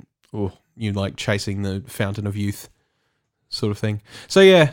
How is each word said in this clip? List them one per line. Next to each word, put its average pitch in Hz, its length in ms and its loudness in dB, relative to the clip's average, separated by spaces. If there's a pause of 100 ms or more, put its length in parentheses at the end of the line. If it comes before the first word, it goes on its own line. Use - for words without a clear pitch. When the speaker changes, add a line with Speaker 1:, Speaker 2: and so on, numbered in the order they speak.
(340)
Speaker 1:
Ooh. 101 180 -6 (240)
Speaker 2:
You're, 107 180 -6
like, 98 220 -6
chasing 101 460 -4
the 98 240 -6
Fountain 104 400 -6
of 101 100 -6
Youth 101 320 -6 (800)
sort - 240 -6
of 101 60 -8
thing. 107 220 -6 (280)
So, 190 120 4
yeah, 180 320 8